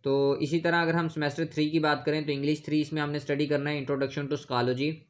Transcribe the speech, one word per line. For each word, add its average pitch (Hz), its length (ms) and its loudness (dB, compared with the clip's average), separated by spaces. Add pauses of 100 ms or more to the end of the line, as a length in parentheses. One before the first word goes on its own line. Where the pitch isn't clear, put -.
तो 139 320 2
इसी 160 240 0
तरह 170 220 2
अगर 165 140 2
हम 165 120 2
सेमेस्टर 156 380 -2
थ्री 151 240 0
की 160 80 2
बात 147 280 2
करें 151 200 0
तो 147 60 -2
इंग्लिश 147 320 0
थ्री 151 160 0
इसमें 151 220 -2
हमने 147 180 -2
स्टडी 147 260 0
करना 143 240 0
है, 143 160 -4
introduction 139 460 -2
to 143 60 -2
scholology, 127 540 0 (180)